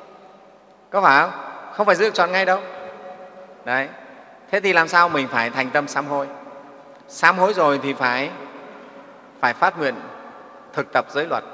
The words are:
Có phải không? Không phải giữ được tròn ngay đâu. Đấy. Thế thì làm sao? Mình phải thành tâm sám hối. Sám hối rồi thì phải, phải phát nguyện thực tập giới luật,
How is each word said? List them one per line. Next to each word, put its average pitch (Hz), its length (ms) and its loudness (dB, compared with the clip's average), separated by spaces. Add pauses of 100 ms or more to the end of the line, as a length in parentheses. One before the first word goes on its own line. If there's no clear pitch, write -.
(880)
Có 196 120 0
phải 147 200 6
không? 180 100 0 (420)
Không 208 120 0
phải 196 100 4
giữ 202 100 2
được 208 80 0
tròn 180 180 2
ngay 190 140 0
đâu. 185 140 2 (1040)
Đấy. 131 220 -2 (640)
Thế 196 80 2
thì 196 140 0
làm 165 140 4
sao? 175 220 4
Mình 139 180 -2
phải 117 220 0
thành 131 200 -4
tâm 143 180 0
sám 143 180 -4
hối. 143 220 -4 (800)
Sám 175 300 4
hối 190 160 4
rồi 147 300 4
thì 139 100 -2
phải, 127 360 -2 (1080)
phải 120 140 2
phát 175 260 0
nguyện 131 160 -2 (760)
thực 139 200 -6
tập 123 160 0
giới 147 160 -4
luật, 131 180 -4 (100)